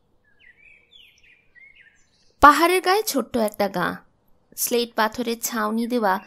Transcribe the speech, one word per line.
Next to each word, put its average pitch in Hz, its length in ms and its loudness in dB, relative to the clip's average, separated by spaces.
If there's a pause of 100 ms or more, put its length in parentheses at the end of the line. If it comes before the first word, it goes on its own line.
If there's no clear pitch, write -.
(2500)
পাহাড়ের 330 400 6
গায়ে 381 220 0
ছোট্ট 254 340 -6
একটা 208 300 -2
গাঁ, 180 280 -4 (640)
স্লেট 240 380 -4
পাথরের 226 460 -4
ছাউনি 226 460 -4
দেওয়া 214 400 0